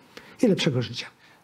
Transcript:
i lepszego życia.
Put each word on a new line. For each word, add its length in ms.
i 40
lepszego 360
życia. 240